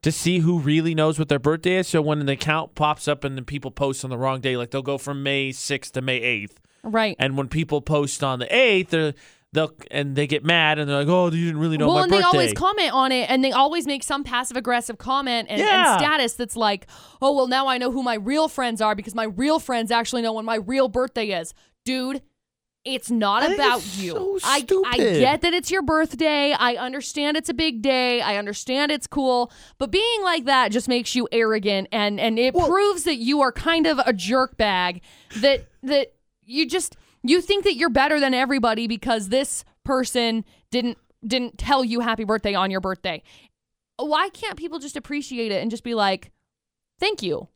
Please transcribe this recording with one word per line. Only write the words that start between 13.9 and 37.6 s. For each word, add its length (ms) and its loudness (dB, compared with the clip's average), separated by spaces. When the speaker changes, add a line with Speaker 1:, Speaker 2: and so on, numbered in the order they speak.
Speaker 2:
some 220 -4
passive-aggressive 720 -4
comment 540 -2
and, 100 -2
and 80 2
Speaker 1:
Yeah. 300 4
Speaker 2:
status 360 2
that's 220 -8
like, 300 0
"Oh, 140 4
well, 140 2
now 180 0
I 100 0
know 140 -2
who 120 -4
my 120 0
real 340 0
friends 320 -4
are 140 2
because 200 -10
my 100 -2
real 340 0
friends 320 -2
actually 320 0
know 100 0
when 140 -6
my 100 -2
real 320 0
birthday 500 -2
is." 140 -10
Dude, 380 -4
it's 280 -8
not 320 2
Speaker 1:
I 60 2
think 100 0
Speaker 2:
about 220 4
Speaker 1:
it's 180 -10
Speaker 2:
you. 140 -6
Speaker 1:
so 300 -4
Speaker 2:
I, 140 2
I 40 2
Speaker 1:
stupid. 600 2
Speaker 2:
get 220 4
that 100 2
it's 180 -2
your 120 0
birthday. 720 2
I 220 0
understand 600 -4
it's 140 -4
a 40 -2
big 280 -2
day. 400 2
I 140 0
understand 540 -2
it's 160 -4
cool. 460 0
But 120 -4
being 320 0
like 240 0
that 260 4
just 160 -2
makes 260 -2
you 160 0
arrogant, 640 0
and, 260 0
and 200 0
it 160 2
Speaker 3:
Well 140 2
Speaker 2:
proves 340 2
that 140 0
you 260 2
are 100 2
kind 340 0
of 200 2
a 80 2
jerk 420 0
bag, 460 0
that, 300 2
that 320 0
you 240 -2
just, 300 -4
you 200 4
think 220 0